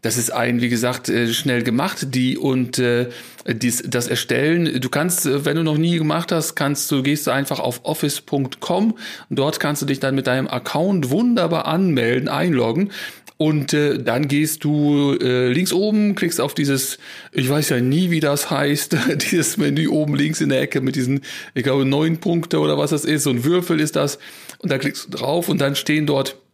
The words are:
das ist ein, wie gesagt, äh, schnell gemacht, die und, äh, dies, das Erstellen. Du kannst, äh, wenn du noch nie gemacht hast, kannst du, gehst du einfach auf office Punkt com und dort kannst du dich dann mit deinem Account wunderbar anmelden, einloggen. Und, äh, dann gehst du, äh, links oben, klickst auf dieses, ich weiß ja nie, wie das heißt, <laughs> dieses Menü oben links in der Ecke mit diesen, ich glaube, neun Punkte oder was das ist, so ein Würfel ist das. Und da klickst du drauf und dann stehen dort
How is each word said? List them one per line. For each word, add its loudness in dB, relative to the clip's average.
das -2
ist -2
ein, 0
wie 0
gesagt, 0
äh, 0
schnell 0
gemacht, -2
die 0
und, -2
äh, 2
dies, -2
das -2
Erstellen. 0
Du -4
kannst, 0
äh, 0
wenn 0
du 0
noch 0
nie 2
gemacht 0
hast, -2
kannst -2
du, 2
gehst 0
du 2
einfach 0
auf -4
office -2
Punkt -2
com 0
und -2
dort 0
kannst -2
du -2
dich 0
dann 0
mit 0
deinem 0
Account 0
wunderbar 2
anmelden, 2
einloggen. 2
Und, 0
äh, 2
dann 0
gehst 0
du, 2
äh, 2
links 0
oben, 2
klickst -2
auf -2
dieses, -2
ich 0
weiß 0
ja 2
nie, 2
wie 2
das 0
heißt, 0
<laughs> -2
dieses 2
Menü 0
oben 0
links 0
in 0
der 2
Ecke -2
mit -2
diesen, 0
ich -2
glaube, 2
neun 2
Punkte 0
oder 2
was 0
das 0
ist, 0
so 2
ein 0
Würfel 2
ist 0
das. -2
Und -4
da 0
klickst -4
du -12
drauf -2
und 0
dann 0
stehen 0
dort 0